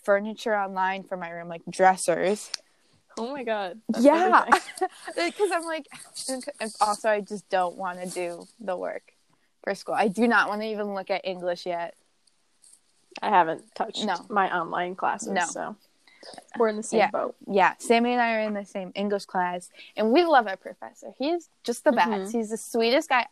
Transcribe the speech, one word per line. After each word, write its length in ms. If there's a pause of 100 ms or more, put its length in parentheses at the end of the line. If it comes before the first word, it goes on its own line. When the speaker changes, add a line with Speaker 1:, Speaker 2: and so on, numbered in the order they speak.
Speaker 1:
furniture 540
online 480
for 140
my 120
room, 200
like, 200
dressers. 800 (680)
Speaker 2:
Oh 120
my 120
God. 360 (100)
That's 140
Speaker 1:
Yeah. 440
Speaker 2:
everything. 840
Speaker 1:
<laughs> 40
'Cause 160
I'm 120
like, 220 (400)
and, 160 (160)
and 220
also 280
I 120
just 280
don't 280
wanna 300
do 400 (120)
the 160
work 380 (500)
for 120
school. 180
I 140
do 200
not 220
wanna 160
even 300
look 160
at 140
English 420
yet. 260 (1300)
Speaker 2:
I 80
haven't 460
touched 300
Speaker 1:
No. 100 (140)
Speaker 2:
my 260
online 400
classes, 340
Speaker 1:
No. 160
Speaker 2:
so 300 (840)
we're 100
in 100
the 60
same 160
Speaker 1:
Yeah. 120
Speaker 2:
boat. 240 (120)
Speaker 1:
Yeah. 320
Sammy 340
and 80
I 140
are 60
in 120
the 120
same 300
English 300
class, 440 (260)
and 160
we 120
love 240
our 100
professor. 600
He's 320 (140)
just 200
the 80
Speaker 2:
Mm-hmm. 320
Speaker 1:
best. 100
He's 160
the 80
sweetest 520
guy 220